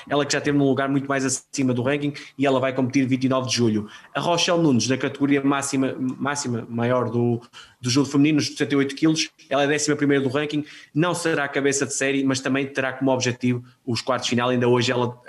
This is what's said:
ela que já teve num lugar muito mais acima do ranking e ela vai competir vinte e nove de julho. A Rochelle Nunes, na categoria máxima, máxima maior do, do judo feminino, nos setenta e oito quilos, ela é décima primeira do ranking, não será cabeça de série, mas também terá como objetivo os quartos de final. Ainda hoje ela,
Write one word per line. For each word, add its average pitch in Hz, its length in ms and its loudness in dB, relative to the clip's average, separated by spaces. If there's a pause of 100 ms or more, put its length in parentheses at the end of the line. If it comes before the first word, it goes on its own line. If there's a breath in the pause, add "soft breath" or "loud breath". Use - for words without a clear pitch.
ela 143 160 0
que 139 80 -4
já 143 80 0
teve 143 160 0
num 143 80 4
lugar 135 240 2
muito 139 180 -2
mais 135 160 0
acima 127 500 -2
do 120 80 -2
ranking 143 300 -2 (260 loud breath)
e 135 80 0
ela 135 140 4
vai 131 140 0
competir 131 340 0
vinte 127 160 0
e 131 60 2
nove 131 180 0
de 117 80 -4
julho. 110 320 2 (260 loud breath)
A 143 60 -4
Rochelle 170 420 2
Nunes, 131 280 4
na 131 80 2
categoria 139 440 0
máxima, 135 560 0
máxima 127 680 -4
maior 117 420 0
do, 120 300 0 (400 loud breath)
do 123 100 -4
judo 131 200 2
feminino, 147 280 4
nos 139 100 0
setenta 143 260 -4
e 143 40 2
oito 139 180 0
quilos, 160 340 0 (180)
ela 139 160 2
é 139 40 2
décima 147 280 0
primeira 139 260 2
do 135 80 0
ranking, 147 360 -2 (280 loud breath)
não 170 200 2
será 160 340 -2
cabeça 139 380 0
de 120 80 -10
série, 139 300 0
mas 135 160 0
também 135 260 0
terá 131 260 -4
como 131 200 0
objetivo 123 520 0 (220 loud breath)
os 117 160 -2
quartos 127 240 -2
de - 60 -2
final. 123 180 0
Ainda 123 180 2
hoje 123 240 4
ela, 120 380 -2